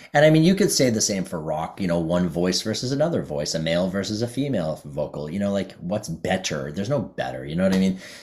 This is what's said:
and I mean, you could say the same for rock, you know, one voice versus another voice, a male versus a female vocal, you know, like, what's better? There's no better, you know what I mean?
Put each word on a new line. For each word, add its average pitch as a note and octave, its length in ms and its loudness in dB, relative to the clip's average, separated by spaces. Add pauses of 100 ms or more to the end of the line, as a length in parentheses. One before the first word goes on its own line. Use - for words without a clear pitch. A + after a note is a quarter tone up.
(120)
and D3 120 8
I D#3 60 10
mean, D#3 120 8
you F#3 120 6
could F#3+ 160 4
say C3 200 4
the A2 100 0
same F#2+ 240 0
for F2 160 -6
rock, D#2 400 -4
you F#2+ 60 -2
know, E2+ 140 2
one F2 280 2
voice F2 320 0
versus A2+ 320 -4
another C#3+ 300 0
voice, D2 320 -4
a E2 60 -2
male E2+ 280 0
versus G2 320 -4
a A#2 80 -2
female A2+ 560 -2
vocal, D2 460 -6
you F2+ 80 -4
know, G2+ 140 0
like, G2 220 -4
what's G2+ 340 -6
better? E2 640 -4
There's G2 180 -4
no C#3+ 100 0
better, B1+ 460 -6
you D2+ 80 -6
know F2+ 100 2
what F#3+ 100 4
I F#3+ 40 4
mean? F#3+ 200 2 (240)